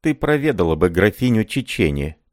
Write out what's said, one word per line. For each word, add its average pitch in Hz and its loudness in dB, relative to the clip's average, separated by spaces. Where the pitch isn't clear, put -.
Ты 156 0
проведала 135 0
бы 87 2
графиню 107 2
Чечени. 78 -4